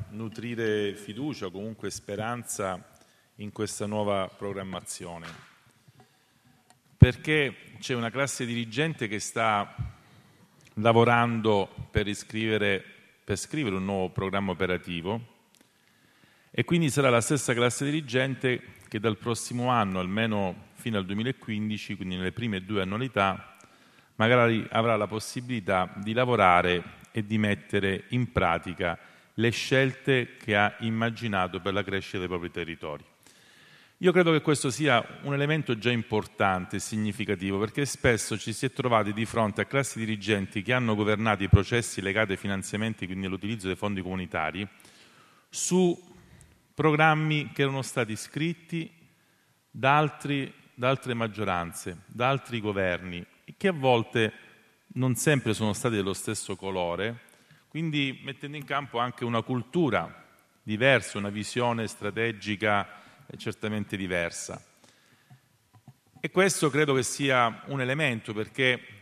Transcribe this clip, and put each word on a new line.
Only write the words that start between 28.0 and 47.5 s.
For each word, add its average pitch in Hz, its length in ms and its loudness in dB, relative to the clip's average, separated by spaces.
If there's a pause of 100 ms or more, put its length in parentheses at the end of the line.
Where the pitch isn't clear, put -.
in 123 240 -2
pratica 85 680 0 (360)
le 113 160 2
scelte 131 840 0
che 104 200 0
ha 104 240 4
immaginato 110 800 -2
per 95 120 -2
la 98 100 0
crescita 95 360 -6
dei 90 100 -4
propri 87 220 -4
territori. 80 540 -10 (960)
Io 180 120 4
credo 170 220 6
che 156 100 4
questo 143 280 2
sia 127 320 4 (200)
un 143 120 -4
elemento 143 440 0
già 110 120 0
importante 104 880 0
e 95 40 -2
significativo, 101 800 -2
perché 110 260 -2
spesso 113 500 0
ci 113 160 -6
si 120 140 -4
è 127 60 -2
trovati 113 400 2
di 107 120 -2
fronte 110 360 0
a 104 60 2
classi 135 340 -2
dirigenti 104 640 -2
che 104 100 -2
hanno 120 240 2
governato 104 480 2
i 95 40 -2
processi 110 520 2
legati 95 320 0
ai 95 40 -2
finanziamenti, 101 720 -4
quindi 95 200 -6
all'utilizzo 95 420 -6
dei 92 80 -2
fondi 101 260 -4
comunitari, 90 640 -4 (840)
su 180 500 2 (760)
programmi 151 800 4